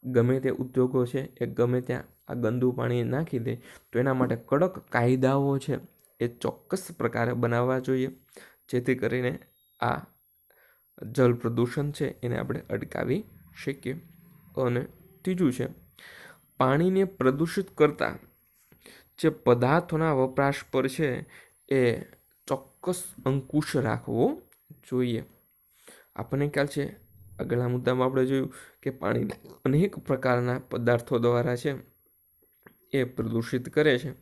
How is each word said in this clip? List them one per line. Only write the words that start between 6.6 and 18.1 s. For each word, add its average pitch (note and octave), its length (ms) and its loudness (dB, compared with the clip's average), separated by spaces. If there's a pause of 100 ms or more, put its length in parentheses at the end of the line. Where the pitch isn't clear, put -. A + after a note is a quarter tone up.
પ્રકારે A#2 340 -2
બનાવવા A#2+ 460 0
જોઈએ, C3 300 -2 (600)
જેથી B2+ 260 0
કરીને B2+ 440 -2 (420)
આ B2 180 0 (1040)
જળ A#2+ 320 2
પ્રદૂષણ A#2+ 560 -2
છે C#3+ 160 -4 (160)
એને A#2+ 160 -2
આપણે - 220 -4
અટકાવી - 640 -4 (320)
શકીએ. - 380 -8 (640)
અને B2 260 0 (400)
ત્રીજું F3+ 300 2
છે B2+ 140 -4 (880)
પાણીને E3+ 480 2
પ્રદૂષિત E3 680 0
કરતા - 440 2 (1040)